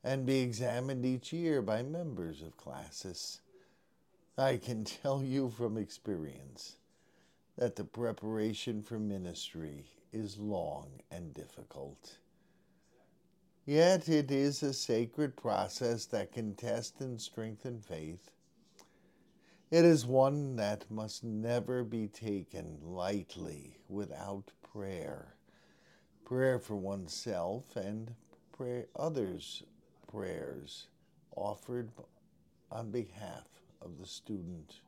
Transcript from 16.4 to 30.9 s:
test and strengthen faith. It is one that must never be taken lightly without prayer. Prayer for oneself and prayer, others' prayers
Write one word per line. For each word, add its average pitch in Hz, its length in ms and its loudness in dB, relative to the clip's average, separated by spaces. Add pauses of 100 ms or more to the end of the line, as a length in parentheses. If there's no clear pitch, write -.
test 113 440 -2
and 123 200 -6
strengthen 113 580 -8
faith. 85 540 -8 (1400)
It 170 140 10
is 160 200 10
one 135 520 4
that 104 340 0
must 107 320 -6
never 120 640 0
be 110 240 -2
taken 90 760 -6
lightly 87 960 -4 (100)
without 98 640 -6 (220)
prayer. 85 640 -8 (880)
Prayer 127 340 4
for 107 160 -4
oneself 98 1040 -4
and 110 360 -4 (380)
prayer, 123 460 -4
others' 120 680 -2 (460)
prayers 87 800 -8 (480)